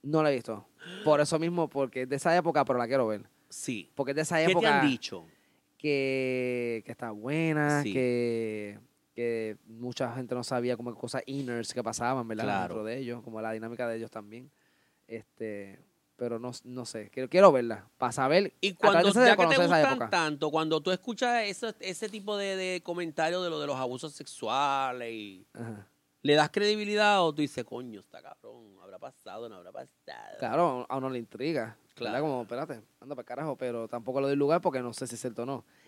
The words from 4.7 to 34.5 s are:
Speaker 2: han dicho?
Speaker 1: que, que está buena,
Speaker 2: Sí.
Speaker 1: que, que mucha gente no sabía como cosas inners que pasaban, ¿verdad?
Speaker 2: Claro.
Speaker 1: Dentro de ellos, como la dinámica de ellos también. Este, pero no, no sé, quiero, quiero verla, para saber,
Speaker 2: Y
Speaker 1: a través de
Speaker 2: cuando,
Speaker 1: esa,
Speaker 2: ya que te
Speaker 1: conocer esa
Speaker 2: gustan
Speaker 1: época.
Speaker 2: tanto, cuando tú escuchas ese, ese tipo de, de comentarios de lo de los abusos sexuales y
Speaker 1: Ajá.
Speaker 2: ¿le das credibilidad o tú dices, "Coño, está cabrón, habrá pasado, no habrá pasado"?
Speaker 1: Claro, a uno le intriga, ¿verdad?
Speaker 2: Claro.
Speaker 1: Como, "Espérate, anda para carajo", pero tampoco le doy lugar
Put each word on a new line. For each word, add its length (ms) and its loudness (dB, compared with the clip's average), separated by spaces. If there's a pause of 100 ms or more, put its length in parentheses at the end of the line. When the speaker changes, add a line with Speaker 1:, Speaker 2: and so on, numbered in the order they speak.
Speaker 2:
han 80 4
dicho? 360 -6 (640)
Speaker 1:
que, 960 -2
que 60 -14
está 200 -10
buena, 720 0
Speaker 2:
Sí. 100 -2
Speaker 1:
que, 880 -2 (360)
que 500 -4
mucha 480 -8
gente 220 -6
no 80 -6
sabía 340 -2
como 180 -10
cosas 300 -8
inners 480 -6
que 100 -4
pasaban, 440 -2
¿verdad? 160 -4
Speaker 2:
Claro. 180 0 (140)
Speaker 1:
Dentro 80 -6
de 160 -6
ellos, 240 -8
como 180 -12
la 120 -6
dinámica 340 -8
de 100 -4
ellos 140 -10
también. 400 -16 (560)
Este, 720 -10 (380)
pero 200 -4
no, 140 -8 (140)
no 200 -10
sé, 260 -12
quiero, 180 -6
quiero 220 10
verla, 360 0 (100)
para 140 0
saber, 500 2
Speaker 2:
Y 120 0
Speaker 1:
a 40 -12
través 200 6
de 60 8
Speaker 2:
cuando, 60 6
Speaker 1:
esa, 160 4
Speaker 2:
ya 0 -
que 60 12
te 60 8
Speaker 1:
conocer 280 6
esa 140 6
Speaker 2:
gustan 140 6
Speaker 1:
época. 160 -2
Speaker 2:
tanto, 420 0
cuando 300 2
tú 100 -2
escuchas 540 0
ese, 340 -6
ese 300 -8
tipo 280 -6
de, 200 -2
de 260 -4
comentarios 600 -2
de 60 -2
lo 100 -4
de 80 -4
los 100 -2
abusos 360 -6
sexuales 960 -2
y 420 -12
Speaker 1:
Ajá. 340 -12 (340)
Speaker 2:
¿le 140 6
das 160 6
credibilidad 720 4
o 80 2
tú 80 -2
dices, 220 -2
"Coño, 380 -12
está 200 -20
cabrón, 640 -20
habrá 160 -18
pasado, 500 -14
no 60 -16
habrá 160 -18
pasado"? 680 -16
Speaker 1:
Claro, 500 2
a 100 -4
uno 120 -4
le 80 -4
intriga, 600 -6 (180)
¿verdad? 160 -6
Speaker 2:
Claro. 140 -2
Speaker 1:
Como, 180 -2
"Espérate, 380 -8 (180)
anda 160 -12
para 100 -12
carajo", 320 -6
pero 300 -4
tampoco 340 -2
le 60 2
doy 80 4
lugar 260 4